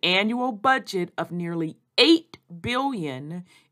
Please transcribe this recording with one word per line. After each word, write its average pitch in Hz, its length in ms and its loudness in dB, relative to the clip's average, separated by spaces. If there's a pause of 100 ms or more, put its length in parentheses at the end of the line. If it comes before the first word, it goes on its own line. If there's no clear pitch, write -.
annual 214 480 0
budget 202 640 -2
of 170 140 -6
nearly 170 460 -4 (200)
eight 302 400 6 (240)
billion, 180 840 -6 (280)